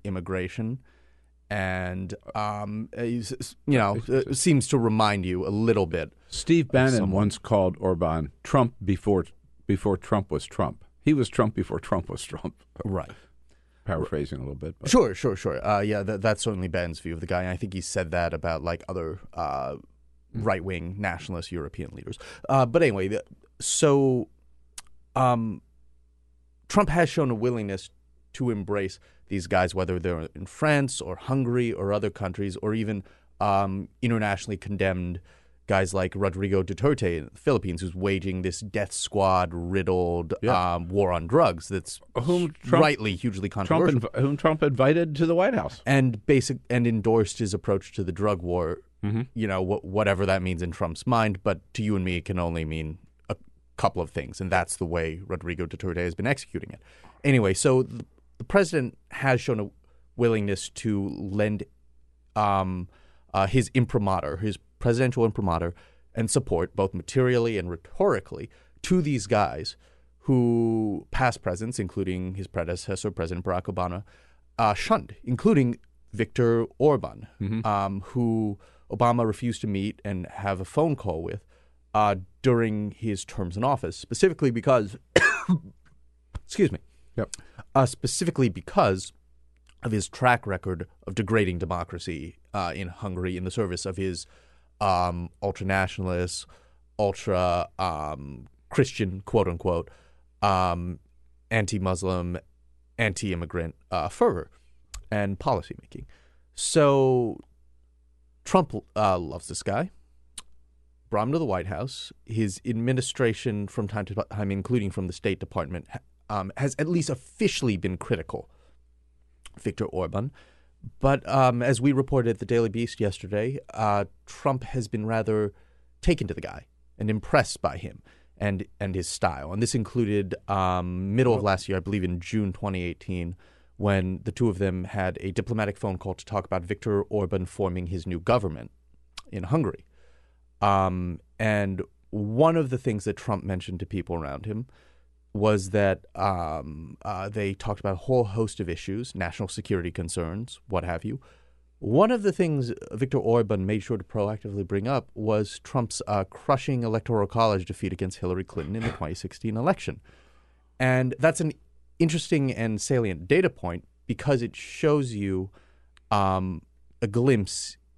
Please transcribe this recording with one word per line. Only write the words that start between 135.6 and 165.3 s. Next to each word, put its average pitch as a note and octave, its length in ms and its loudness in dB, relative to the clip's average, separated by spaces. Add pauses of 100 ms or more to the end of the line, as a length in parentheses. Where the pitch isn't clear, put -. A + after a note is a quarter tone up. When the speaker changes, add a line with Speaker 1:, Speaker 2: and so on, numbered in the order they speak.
Speaker 1:
phone F#2+ 200 -4
call F#2+ 160 -6
to - 120 -12
talk G2+ 200 -2
about F#2 180 -2
Viktor G2+ 400 0
Orban F#2+ 420 -2
forming F2+ 420 -2
his E2+ 200 -6
new F2 120 -4
government F2+ 520 0 (600)
in F#2+ 120 -6
Hungary. A#2 420 0 (760)
Um, F#2 580 2 (200)
and G2+ 420 0 (300)
one A2+ 440 2
of D3+ 140 0
the B2+ 80 -2
things G#2+ 260 -2
that G#2 140 -2
Trump G2+ 260 -2
mentioned F#2 380 -4
to F#2+ 40 -6
people F2+ 300 -6
around C#2+ 300 -8
him A2 220 -8 (640)
was G2+ 380 2
that, G2+ 340 2 (100)
um, D#2 880 -4
uh, G2 240 -6
they G#2 260 -4
talked G2+ 280 -6
about G2+ 120 -2
a F#2 40 -4
whole B2+ 260 2
host G#2+ 380 -2
of F2 80 -4
issues, G2 440 -6
national F2+ 360 -6
security F2+ 420 -2
concerns, F2+ 800 -6
what F2+ 160 -2
have E2+ 180 -4
you. A#2 160 -6 (600)
One C#3 300 4
of A#3+ 140 0
the G3+ 80 2
things D3 400 0 (220)
Viktor C3 240 -2
Orban G#2+ 480 2
made G#2 180 0
sure A#2 140 -4
to F#2 80 -8
proactively G2+ 600 -4
bring G2 220 0
up B2 260 -2
was G#2+ 460 0
Trump's, - 480 -4
uh, G2+ 160 0
crushing C3 600 -2
Electoral A2 440 0
College G#2 380 2
defeat F#2+ 260 -6
against F#2 280 -6
Hillary F2+ 260 -2
Clinton E2 320 -6
in A2+ 60 -4
the A2+ 100 -2
twenty D#2+ 200 -6
sixteen A2 440 -6
election. - 420 -2 (800)
And B2+ 400 2
that's D#3+ 220 4
an D#3 100 0 (480)
interesting D#3 540 2
and A2 260 -2
salient F#2+ 480 0
data F3 220 6
point F2 360 -6 (220)
because B2+ 340 2
it - 140 -6
shows D3 600 0
you, G2 340 -2 (640)